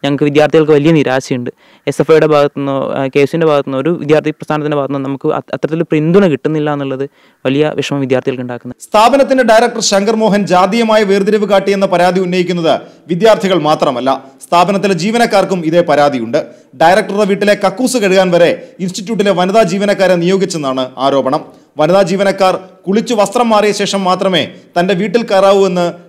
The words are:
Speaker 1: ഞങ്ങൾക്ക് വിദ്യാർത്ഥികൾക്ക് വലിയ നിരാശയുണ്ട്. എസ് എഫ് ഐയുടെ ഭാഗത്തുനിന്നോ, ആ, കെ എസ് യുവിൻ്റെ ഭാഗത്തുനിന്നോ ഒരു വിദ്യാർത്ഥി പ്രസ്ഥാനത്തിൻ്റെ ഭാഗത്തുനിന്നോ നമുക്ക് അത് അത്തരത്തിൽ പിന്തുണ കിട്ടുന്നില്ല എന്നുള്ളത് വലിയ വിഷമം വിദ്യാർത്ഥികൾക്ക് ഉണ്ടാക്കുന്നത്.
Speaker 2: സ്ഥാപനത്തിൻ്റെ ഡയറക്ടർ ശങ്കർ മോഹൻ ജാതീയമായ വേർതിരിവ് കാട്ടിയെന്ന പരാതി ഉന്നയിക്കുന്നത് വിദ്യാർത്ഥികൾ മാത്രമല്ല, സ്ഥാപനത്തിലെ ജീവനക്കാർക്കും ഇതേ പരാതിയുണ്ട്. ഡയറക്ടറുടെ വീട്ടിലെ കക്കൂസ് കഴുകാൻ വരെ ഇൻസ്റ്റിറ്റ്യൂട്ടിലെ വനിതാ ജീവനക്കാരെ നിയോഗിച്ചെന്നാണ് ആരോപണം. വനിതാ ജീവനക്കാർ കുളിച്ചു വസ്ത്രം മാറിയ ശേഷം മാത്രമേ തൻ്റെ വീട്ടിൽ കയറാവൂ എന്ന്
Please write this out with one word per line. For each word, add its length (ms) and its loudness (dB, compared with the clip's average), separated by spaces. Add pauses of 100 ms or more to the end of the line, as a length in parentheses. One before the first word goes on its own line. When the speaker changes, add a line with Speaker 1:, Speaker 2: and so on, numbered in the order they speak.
Speaker 1:
ഞങ്ങൾക്ക് 260 0
വിദ്യാർത്ഥികൾക്ക് 480 2
വലിയ 220 2
നിരാശയുണ്ട്. 500 -4 (380)
എസ് 140 -4
എഫ് 120 0
ഐയുടെ 220 2
ഭാഗത്തുനിന്നോ, 420 -2 (200)
ആ, 40 -4 (140)
കെ 100 2
എസ് 80 -8
യുവിൻ്റെ 180 0
ഭാഗത്തുനിന്നോ 320 -2
ഒരു 100 -2 (100)
വിദ്യാർത്ഥി 360 0
പ്രസ്ഥാനത്തിൻ്റെ 400 -4
ഭാഗത്തുനിന്നോ 300 -6
നമുക്ക് 180 -6 (100)
അത് 180 -10
അത്തരത്തിൽ 280 -4 (100)
പിന്തുണ 400 2
കിട്ടുന്നില്ല 440 -4
എന്നുള്ളത് 280 -6 (400)
വലിയ 340 0
വിഷമം 260 -4
വിദ്യാർത്ഥികൾക്ക് 420 -4
ഉണ്ടാക്കുന്നത്. 400 -12
Speaker 2:
സ്ഥാപനത്തിൻ്റെ 640 2
ഡയറക്ടർ 400 2
ശങ്കർ 320 0
മോഹൻ 200 2 (100)
ജാതീയമായ 580 2
വേർതിരിവ് 420 0
കാട്ടിയെന്ന 420 0
പരാതി 320 2
ഉന്നയിക്കുന്നത് 460 -2 (380)
വിദ്യാർത്ഥികൾ 560 2
മാത്രമല്ല, 420 0 (360)
സ്ഥാപനത്തിലെ 580 0
ജീവനക്കാർക്കും 560 0 (100)
ഇതേ 200 2
പരാതിയുണ്ട്. 500 0 (420)
ഡയറക്ടറുടെ 480 2
വീട്ടിലെ 240 0 (100)
കക്കൂസ് 400 -2
കഴുകാൻ 320 2
വരെ 140 4 (340)
ഇൻസ്റ്റിറ്റ്യൂട്ടിലെ 560 -4
വനിതാ 220 2 (100)
ജീവനക്കാരെ 520 0
നിയോഗിച്ചെന്നാണ് 600 -2 (220)
ആരോപണം. 360 0 (380)
വനിതാ 300 4
ജീവനക്കാർ 440 0 (340)
കുളിച്ചു 320 -2
വസ്ത്രം 340 0
മാറിയ 280 2
ശേഷം 280 -2
മാത്രമേ 340 0 (340)
തൻ്റെ 240 0
വീട്ടിൽ 300 -2
കയറാവൂ 380 4
എന്ന് 160 -2 (240)